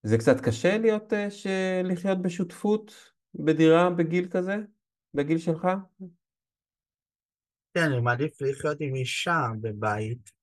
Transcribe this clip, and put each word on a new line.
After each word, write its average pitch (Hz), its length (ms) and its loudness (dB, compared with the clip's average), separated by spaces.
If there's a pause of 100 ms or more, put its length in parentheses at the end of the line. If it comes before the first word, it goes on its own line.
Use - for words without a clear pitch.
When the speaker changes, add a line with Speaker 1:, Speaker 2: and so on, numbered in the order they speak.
Speaker 1:
זה 113 160 2
קצת 262 260 4
קשה 175 340 2
להיות, 214 340 0
אה, 202 180 -2
ש-, - 160 -12 (380)
לחיות 185 380 -2
בשותפות 202 680 -2 (420)
בדירה 160 560 6
בגיל 175 400 0
כזה? 185 240 -2 (600)
בגיל 147 240 0
שלך? 170 300 -2 (2000)
Speaker 2:
כן, 160 180 2
אני 123 80 0
מעדיף 120 420 -2
לחיות 139 380 -2
עם 135 140 -4
אישה 151 460 -2 (200)
בבית. 110 680 -4 (120)